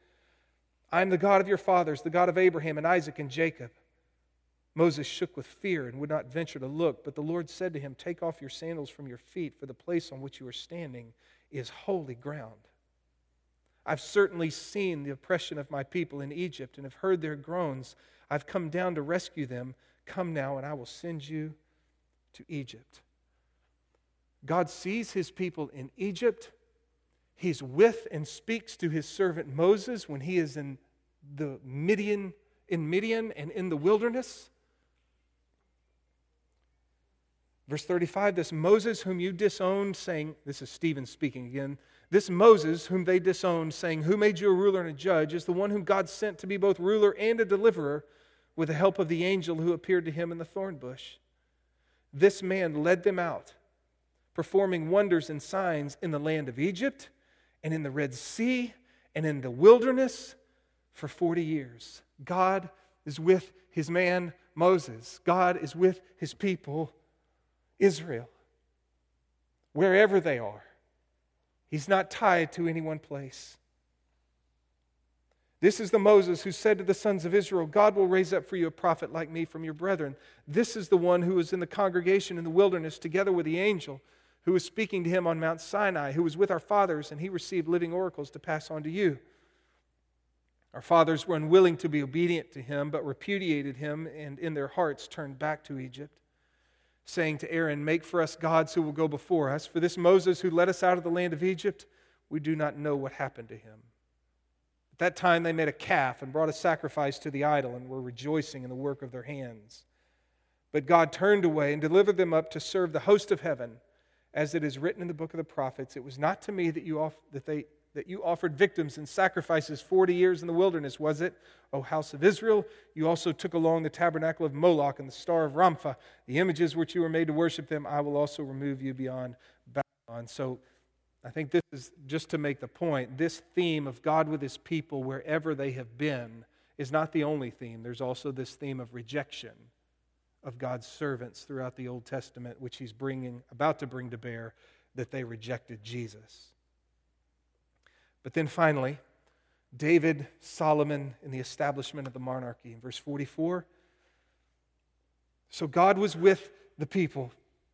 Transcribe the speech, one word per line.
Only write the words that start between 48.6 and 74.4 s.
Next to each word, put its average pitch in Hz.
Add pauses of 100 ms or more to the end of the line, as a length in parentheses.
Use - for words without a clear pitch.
the 156
help 190
of 170
the 170
angel 180
who 170
appeared 175
to 160
him 170
in 170
the 165
thorn 190
bush. 127 (960)
This 196
man 175
led 180
them 190
out, 165 (800)
performing 175
wonders 180
and 147
signs 160
in 165
the 147
land 156
of 123
Egypt 202 (540)
and 156
in 156
the 143
Red 139
Sea 240 (400)
and 156
in 143
the 127
wilderness 247 (580)
for -
forty 170
years." 135 (200)
God 185 (360)
is 151
with 180 (200)
his 160
man 180 (200)
Moses. 160
God 180
is 156
with 180 (160)
his -
people 160 (840)
Israel, 160 (1400)
wherever 190
they 143
are. 104 (1040)
He's 156
not 190
tied 175
to 170
any 165
one 156
place. - (2000)